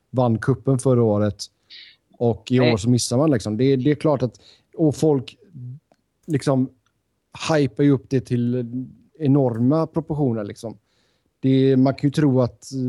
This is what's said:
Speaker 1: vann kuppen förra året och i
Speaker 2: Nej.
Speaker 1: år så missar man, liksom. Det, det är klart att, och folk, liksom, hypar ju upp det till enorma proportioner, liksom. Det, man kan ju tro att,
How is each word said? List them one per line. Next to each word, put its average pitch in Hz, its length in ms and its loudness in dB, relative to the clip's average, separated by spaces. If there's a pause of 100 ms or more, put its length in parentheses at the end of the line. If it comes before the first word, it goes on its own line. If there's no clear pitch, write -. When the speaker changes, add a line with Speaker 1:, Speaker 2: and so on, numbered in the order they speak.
Speaker 1:
vann 120 280 0
kuppen 131 420 -2
förra 123 240 2
året 104 400 -2 (720)
och 117 340 -2
i 127 80 4
Speaker 2:
Nej. 123 140 4
Speaker 1:
år 110 40 -2
så 107 120 -4
missar 123 280 0
man, 156 140 2
liksom. 107 260 -4
Det, 135 180 2
det 131 160 0
är 143 40 0
klart 147 260 -2
att, 120 200 -6 (340)
och 151 200 0
folk, 143 420 -2 (880)
liksom, 131 440 0 (800)
hypar 147 340 0
ju 143 80 6
upp 131 180 0
det 131 120 0
till 120 440 -2 (540)
enorma 135 680 2
proportioner, 143 560 -4
liksom. 104 340 -12 (640)
Det, 135 380 4
man 131 180 4
kan 143 120 -4
ju 135 40 0
tro 135 300 2
att, - 260 -6 (220)